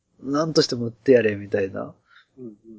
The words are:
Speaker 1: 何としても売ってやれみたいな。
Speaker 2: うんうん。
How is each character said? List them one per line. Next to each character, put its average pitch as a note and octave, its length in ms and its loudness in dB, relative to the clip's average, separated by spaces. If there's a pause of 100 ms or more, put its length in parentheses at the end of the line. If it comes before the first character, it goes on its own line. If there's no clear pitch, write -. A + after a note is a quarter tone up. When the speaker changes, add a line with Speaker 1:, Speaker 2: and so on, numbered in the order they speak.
(220)
Speaker 1:
何 C#3+ 320 -2
と D#3 80 4
し - 60 2
て C3 80 -4
も A#2+ 120 -6
売 - 20 -6
っ - 20 -10
て - 220 2
や A#2 80 8
れ G#2+ 140 0
み G2+ 140 -12
た G#2 120 -2
い F#2+ 100 -4
な。 G2+ 220 -12 (440)
Speaker 2:
う C3 40 -20
ん B2 40 -16
う A2+ 40 -14
ん。 G#2 60 -20 (240)